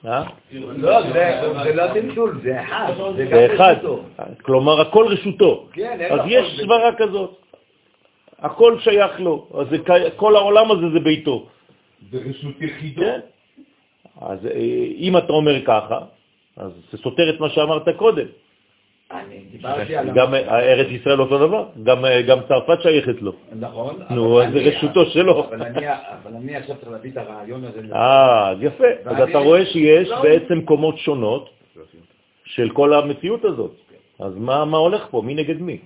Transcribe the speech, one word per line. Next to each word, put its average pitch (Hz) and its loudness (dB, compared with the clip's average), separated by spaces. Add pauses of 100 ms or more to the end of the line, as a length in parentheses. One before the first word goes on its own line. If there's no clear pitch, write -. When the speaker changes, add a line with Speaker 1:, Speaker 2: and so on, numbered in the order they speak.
Speaker 1:
אה? 123 -6 (280)
Speaker 2:
לא, 135 0 (120)
זה, 170 0 (220)
זה 156 0
לא 170 0
טלטול, 214 -4
זה 123 -4
אחד. 202 -6 (220)
זה 135 -2
גם 226 4
Speaker 1:
זה 214 6
אחד. 180 6
Speaker 2:
רשותו. 131 -8 (380)
Speaker 1:
כלומר, 139 2
הכל 214 6
רשותו. 196 0
Speaker 2:
כן, 220 -8
אין 170 -4
Speaker 1:
אז - 0
Speaker 2:
לו - -2
Speaker 1:
יש 240 2
Speaker 2:
חוק. - -10
Speaker 1:
סברה 226 2
כזאת. 196 -4 (1000)
הכל 226 4
שייך 208 2
לו. 170 -4
אז 139 -6
זה, 156 -2 (380)
כל 214 4
העולם 208 4
הזה 170 0
זה 165 2
ביתו. 151 -2 (640)
Speaker 3:
זה 127 -8 (100)
רשות 143 -12
יחידו. 151 -8
Speaker 1:
כן. 240 -4 (1000)
אז, 95 -12
אה, 123 -6 (460)
אם 180 0
אתה 160 -2
אומר 147 0
ככה, 110 0 (580)
אז 95 -14 (200)
זה 104 -16
סותר 160 -2
את 160 -4
מה 156 -2
שאמרת 151 0
קודם. 170 2 (880)
Speaker 2:
אני - -16 (120)
דיברתי 143 -8
על 131 -4
Speaker 1:
גם, 127 4
Speaker 2:
המ- 135 -2
Speaker 1:
אה, 123 0
ארץ 127 4
ישראל 135 0
אותו 139 2
דבר, 208 -2 (180)
גם, 127 2
אה, 127 2
גם 127 4
צרפת 143 2
שייכת - 0
לו. 98 -8 (260)
Speaker 2:
נכון, 127 -12 (100)
Speaker 1:
נו, 120 2
Speaker 2:
אבל 120 4
Speaker 1:
אז 123 -6
זה 143 2
Speaker 2:
אני, 135 2
Speaker 1:
רשותו 151 2
שלו. 175 2
Speaker 2:
אבל 113 -12
אני, 127 -8
אבל 104 -10
אני 131 -14
עכשיו 135 -12
צריך 117 -18
להביא 117 -16
את 131 -12
הרעיון 110 -14
הזה. 110 -16 (140)
Speaker 1:
אה, 120 2
אז 95 -6
יפה. 147 0 (180)
אז 120 -6
Speaker 2:
ואני 131 2
Speaker 1:
אתה 151 2
רואה 165 4
שיש 160 4
Speaker 2:
לא 233 -6
Speaker 1:
בעצם 160 2
קומות 156 0
שונות 127 -4 (960)
של 117 -2
כל 143 4
המציאות 151 -2
הזאת. 120 -4 (440)
אז 95 -10
מה, 131 -2
מה 156 -2
הולך 185 0
פה? 117 -4
מי 139 -8
נגד 156 -6
מי? 165 -10